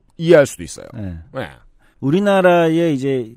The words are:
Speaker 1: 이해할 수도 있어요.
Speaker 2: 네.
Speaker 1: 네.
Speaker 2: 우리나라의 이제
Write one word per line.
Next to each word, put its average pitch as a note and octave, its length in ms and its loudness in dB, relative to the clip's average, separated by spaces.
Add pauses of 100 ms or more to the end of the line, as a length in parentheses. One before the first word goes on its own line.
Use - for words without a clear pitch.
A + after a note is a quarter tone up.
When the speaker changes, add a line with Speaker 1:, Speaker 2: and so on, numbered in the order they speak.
(180)
Speaker 1:
이해할 D#3+ 280 6
수도 - 180 -10
있어요. - 300 -16
Speaker 2:
네. F#2+ 240 -12 (160)
Speaker 1:
네. A2+ 160 -10 (500)
Speaker 2:
우리나라의 E3+ 960 2
이제 B2+ 420 -4